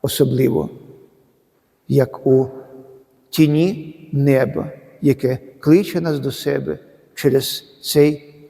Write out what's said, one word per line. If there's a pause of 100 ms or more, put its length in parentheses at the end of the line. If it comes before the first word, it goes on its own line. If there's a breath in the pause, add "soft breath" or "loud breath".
особливо, (1160)
як
у (800)
тіні
неба, (360)
яке (220)
кличе
нас
до
себе (340)
через (200)
цей (140)